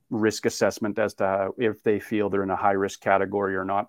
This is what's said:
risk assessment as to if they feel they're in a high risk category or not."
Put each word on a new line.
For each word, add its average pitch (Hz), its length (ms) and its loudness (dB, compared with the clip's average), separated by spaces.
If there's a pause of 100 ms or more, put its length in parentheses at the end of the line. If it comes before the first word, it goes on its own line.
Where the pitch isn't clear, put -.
(100)
risk 107 340 0
assessment 113 540 0
as 104 160 0
to 98 420 0
if 110 280 -2
they 104 160 2
feel 104 280 -2
they're 98 140 0
in 95 80 -2
a 92 60 0
high 104 160 2
risk 98 280 -2
category 98 560 0
or 95 80 -4
not." 98 240 -4